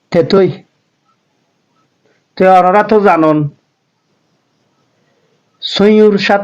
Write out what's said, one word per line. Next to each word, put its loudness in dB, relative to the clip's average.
তেতুই। 0
তো -8
অনরা 2
তো 0
জানন, 0
সইউর 2
সাত -2